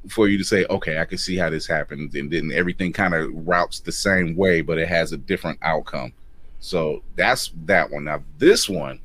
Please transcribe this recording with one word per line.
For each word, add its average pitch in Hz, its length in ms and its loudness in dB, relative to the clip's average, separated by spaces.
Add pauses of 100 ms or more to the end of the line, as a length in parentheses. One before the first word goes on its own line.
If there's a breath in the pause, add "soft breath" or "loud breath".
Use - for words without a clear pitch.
for 107 200 4
you 101 100 4
to 95 60 0
say, 95 260 4
"Okay, 82 280 -2
I 80 60 2
can 90 140 -8
see 92 180 -2
how 85 140 2
this 78 160 -4
happened," 76 480 -4
and 71 160 -4
then 78 220 0
everything 87 400 0
kinda 85 400 0
routes 85 480 0
the - 120 -8
same 90 440 2
way, 90 260 4
but 80 160 -2
it 82 100 0
has 82 240 2
a 76 60 -6
different 85 440 -4
outcome. 73 500 -4 (460)
So 78 440 -2 (140)
that's 110 360 2 (140)
that 87 240 4
one. 73 140 -6
Now 73 180 -4 (160)
this 190 300 6
one 71 360 -4